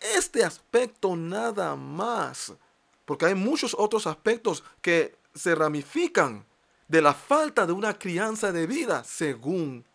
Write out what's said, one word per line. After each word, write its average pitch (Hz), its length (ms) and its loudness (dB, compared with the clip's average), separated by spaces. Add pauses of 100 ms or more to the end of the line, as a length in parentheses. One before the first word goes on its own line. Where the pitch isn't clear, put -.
(160)
este 233 280 2
aspecto 202 720 -2
nada 180 600 -4
más, 147 760 -6 (520)
porque 151 220 0
hay 190 80 4
muchos 240 420 0
otros 208 300 0
aspectos 208 560 -2 (180)
que 170 380 2 (160)
se 170 220 0
ramifican 151 920 0 (400)
de 160 160 6
la 147 120 8
falta 285 520 2
de 170 60 -2
una 202 260 -2
crianza 202 540 -2
debida 180 500 -2
según 139 800 -4 (100)